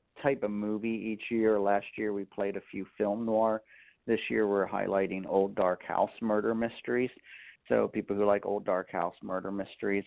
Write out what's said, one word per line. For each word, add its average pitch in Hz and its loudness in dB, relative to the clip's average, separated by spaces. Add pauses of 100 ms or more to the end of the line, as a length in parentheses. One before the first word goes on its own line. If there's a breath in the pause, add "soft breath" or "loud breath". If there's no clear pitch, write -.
(220)
type 139 0
of 107 -2
movie 104 -2
each 110 -4
year. 110 4
Last 101 2 (100)
year 107 -2
we 101 -4
played 98 -4
a 95 -8
few 95 -8 (100)
film 107 0
noir. 110 2 (460 soft breath)
This 117 2 (100)
year 107 2
we're 98 2
highlighting 98 0
old 98 2
dark 95 2
house 92 0 (120)
murder 110 2
mysteries. 120 -2 (580 loud breath)
So 110 4
people 101 -2
who 104 2
like 101 4
old 101 -2
dark 92 0
house 87 -2
murder 95 -4
mysteries 98 -4